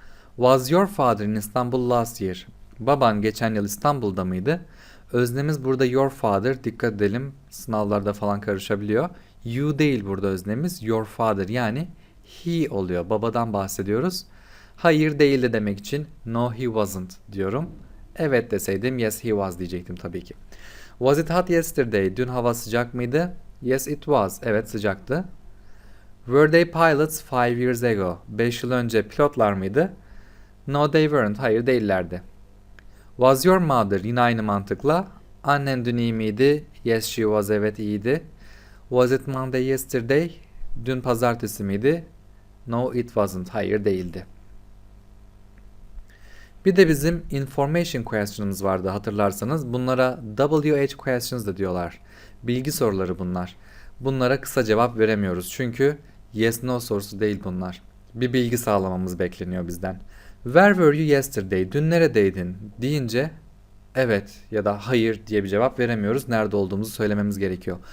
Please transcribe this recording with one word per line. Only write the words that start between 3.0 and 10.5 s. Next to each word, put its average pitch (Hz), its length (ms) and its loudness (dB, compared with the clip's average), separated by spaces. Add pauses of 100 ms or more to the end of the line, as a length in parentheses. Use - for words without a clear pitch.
geçen 110 320 0
yıl 104 100 0
İstanbul'da 101 600 -2
mıydı? 95 360 -2 (520)
Öznemiz 131 520 0
burada 131 200 0
your 131 260 2
father. 120 540 0
Dikkat 113 280 -2
edelim. 107 400 -2 (180)
Sınavlarda 104 640 -2
falan 101 280 -4
karışabiliyor. 104 680 -2 (360)
You 135 340 -2
değil 135 280 2
burada 98 200 -2
öznemiz. 98 560 -4